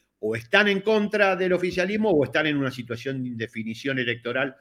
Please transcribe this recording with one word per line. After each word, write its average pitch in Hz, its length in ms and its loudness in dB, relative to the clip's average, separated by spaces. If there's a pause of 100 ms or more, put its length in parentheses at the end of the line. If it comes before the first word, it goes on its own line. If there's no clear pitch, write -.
(180)
o 107 160 -2
están 196 340 2
en 196 120 2
contra 208 560 2
del 185 160 0
oficialismo 180 580 0
o 147 140 4
están 151 220 0
en 151 100 0
una 135 140 0
situación 127 520 -6
de 127 60 -6
indefinición 113 680 -6
electoral 120 640 -2